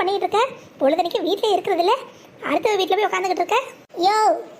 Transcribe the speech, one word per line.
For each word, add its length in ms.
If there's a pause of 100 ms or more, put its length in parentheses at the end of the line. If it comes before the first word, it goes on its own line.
பண்ணிட்டு 260
இருக்க. 140 (400)
பொழுதனைக்கு 460
வீட்லயே 280
இருக்கிறது 300
இல்ல, 100 (540)
அடுத்த 320
வீட்ல 160
போய் 120
உட்காந்துக்கிட்டு 360
இருக்க. 140 (480)
யோ, 100 (440)